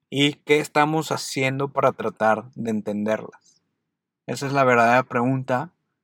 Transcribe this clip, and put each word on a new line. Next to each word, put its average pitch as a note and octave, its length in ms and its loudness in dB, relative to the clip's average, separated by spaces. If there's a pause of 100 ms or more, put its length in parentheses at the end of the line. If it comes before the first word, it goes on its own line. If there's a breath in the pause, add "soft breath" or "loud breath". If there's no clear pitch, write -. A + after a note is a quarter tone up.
¿Y C#3+ 260 0
qué D3 260 0
estamos D3+ 500 0
haciendo C3+ 580 -4
para C3+ 220 0
tratar A2 540 -2 (100)
de A2+ 160 -6
entenderlas? G#2+ 920 -6 (640)
Esa C3+ 200 -8
es C3+ 60 -6
la C#3 100 2
verdadera A#2+ 400 6
pregunta B2+ 720 -2 (320)